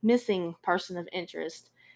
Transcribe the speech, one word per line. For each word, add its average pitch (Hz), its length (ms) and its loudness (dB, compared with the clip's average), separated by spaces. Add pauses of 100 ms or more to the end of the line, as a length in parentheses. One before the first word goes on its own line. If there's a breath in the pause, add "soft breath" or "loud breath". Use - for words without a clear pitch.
missing 208 580 2
person 180 360 0
of 175 160 -8
interest 170 560 -8 (260 soft breath)